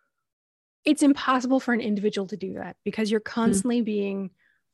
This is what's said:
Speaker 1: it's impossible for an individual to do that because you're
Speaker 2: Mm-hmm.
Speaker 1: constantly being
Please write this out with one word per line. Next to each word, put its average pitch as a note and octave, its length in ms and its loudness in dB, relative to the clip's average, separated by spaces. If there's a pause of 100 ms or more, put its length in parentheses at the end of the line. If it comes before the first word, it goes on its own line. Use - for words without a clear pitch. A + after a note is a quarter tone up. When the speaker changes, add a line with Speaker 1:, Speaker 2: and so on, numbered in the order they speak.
(840)
Speaker 1:
it's D4+ 180 4
impossible C4 560 2
for A#3+ 140 0
an A3 80 0
individual G3+ 460 -2
to G3+ 100 -8
do F#3+ 160 -8
that - 320 -10
because G#3 260 -2
you're A3 80 2
Speaker 2:
Mm-hmm. - 120 -8
Speaker 1:
constantly A#3 500 2
being G3 480 -2 (440)